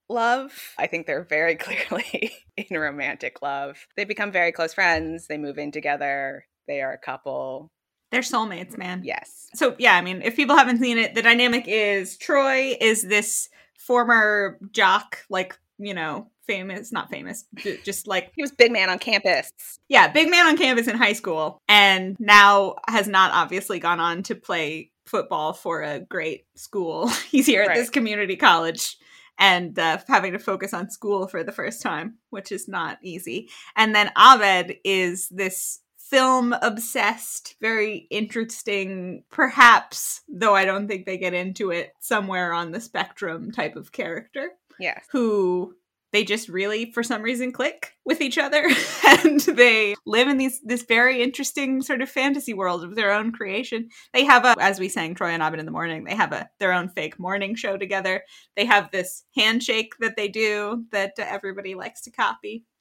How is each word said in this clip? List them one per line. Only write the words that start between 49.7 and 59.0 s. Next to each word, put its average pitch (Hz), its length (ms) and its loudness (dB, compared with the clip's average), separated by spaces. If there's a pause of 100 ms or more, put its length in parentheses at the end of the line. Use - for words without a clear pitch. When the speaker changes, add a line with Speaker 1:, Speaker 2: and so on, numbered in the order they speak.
Speaker 2:
live 226 220 2
in 285 80 2
these, 262 260 -2
this 233 200 -4
very 240 400 2
interesting 262 600 -4
sort 262 200 -4
of 269 80 -6
fantasy 269 420 -2
world 180 320 -4
of 175 100 -14
their 214 160 2
own 214 220 0
creation. 226 560 -6 (240)
They 254 140 4
have 247 180 8
a, 247 160 6
as 190 180 2
we 185 120 -4
sang 170 240 -6
Troy 180 160 -4
and 165 120 -4
Abed 156 160 -2
in 156 80 -10
the 160 60 -10
morning, 160 320 -8
they - 100 -8
have 202 180 0
a, 110 160 -8 (120)
their 190 120 0
own 180 180 -2
fake 156 280 -8
morning 196 380 -6
show 208 220 -6
together. 190 440 -4 (320)
They 208 120 -2
have 208 240 2
this 180 340 -8 (100)